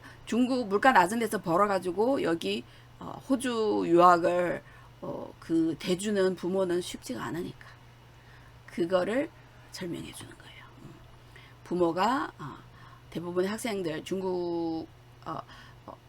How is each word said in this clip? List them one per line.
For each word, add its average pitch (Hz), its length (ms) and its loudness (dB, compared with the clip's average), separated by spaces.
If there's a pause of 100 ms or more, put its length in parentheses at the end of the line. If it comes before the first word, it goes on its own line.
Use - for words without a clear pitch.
(260)
중국 247 420 0
물가 208 240 6
낮은 196 280 4
데서 214 220 -2
벌어가지고 190 840 2
여기, 180 400 -2 (360)
어, - 300 -12
호주 220 580 0
유학을, 175 760 6 (400)
어, - 380 -10
그 165 400 0
대주는 190 560 0
부모는 180 460 0
쉽지가 233 420 -10
않으니까. 139 420 -8 (1120)
그거를 190 540 0 (420)
설명해 - 400 -8
주는 - 260 -18
거예요. - 280 -20 (180)
음. - 100 -18 (680)
부모가, 180 760 0
어, 147 200 -12 (520)
대부분의 175 400 -2
학생들, 196 540 -4
중국, 175 840 -4 (400)
어, 160 140 -8 (460)
어, - 120 -16 (120)